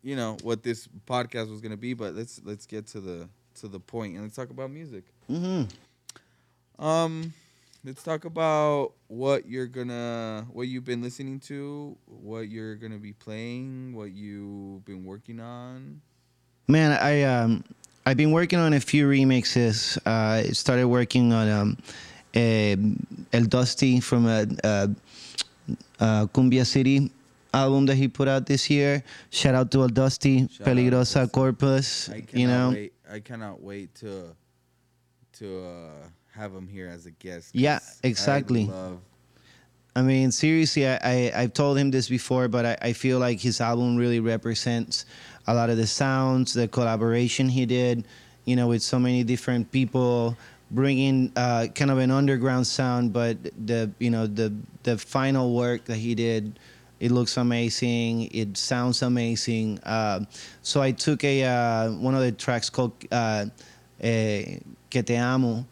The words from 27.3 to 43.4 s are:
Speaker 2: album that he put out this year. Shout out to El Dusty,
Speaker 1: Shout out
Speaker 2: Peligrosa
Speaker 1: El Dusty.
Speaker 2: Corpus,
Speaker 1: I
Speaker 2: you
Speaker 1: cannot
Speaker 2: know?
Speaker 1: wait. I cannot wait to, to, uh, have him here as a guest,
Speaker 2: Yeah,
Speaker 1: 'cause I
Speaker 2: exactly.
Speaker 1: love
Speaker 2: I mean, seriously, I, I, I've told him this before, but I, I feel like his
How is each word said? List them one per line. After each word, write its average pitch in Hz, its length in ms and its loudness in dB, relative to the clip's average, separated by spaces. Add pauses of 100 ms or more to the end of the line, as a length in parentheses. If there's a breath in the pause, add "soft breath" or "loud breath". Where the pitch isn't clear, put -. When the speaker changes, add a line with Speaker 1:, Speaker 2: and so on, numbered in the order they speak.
Speaker 2:
album 135 320 4
that 135 80 4
he 135 140 4
put 135 200 0
out 135 180 2
this 139 220 0
year. 143 340 2 (280 loud breath)
Shout 135 240 2
out 127 160 4
to 135 120 4
El 127 60 4
Dusty, 131 600 2
Speaker 1:
Shout - 200 -6
out 127 80 4
Speaker 2:
Peligrosa 123 400 4
Speaker 1:
El 135 100 4
Dusty. - 60 -6
Speaker 2:
Corpus, 135 760 2
Speaker 1:
I 107 60 -12
Speaker 2:
you 107 60 -14
Speaker 1:
cannot 123 260 0
Speaker 2:
know? 127 220 2
Speaker 1:
wait. 104 220 -4 (180)
I 107 100 -12
cannot 110 420 -14
wait 101 340 -14
to, 95 380 -14 (1000)
to, 95 300 -12
uh, 85 440 -16 (240)
have 104 200 -12
him 95 140 -14
here 95 220 -14
as 87 180 -18
a 87 60 -20
guest, 87 420 -16
Speaker 2:
Yeah, 139 240 2
Speaker 1:
'cause - 240 -16
I 127 60 0
Speaker 2:
exactly. 123 580 0
Speaker 1:
love 92 320 -10 (1000 soft breath)
Speaker 2:
I 127 60 2
mean, 131 300 4
seriously, 156 560 2
I, 127 160 0
I, 123 320 2
I've 117 160 0
told 143 260 2
him 139 140 2
this 131 160 0
before, 127 400 0
but 117 180 0
I, 117 160 0
I 120 100 0
feel 127 280 0
like 123 180 0
his 117 220 -2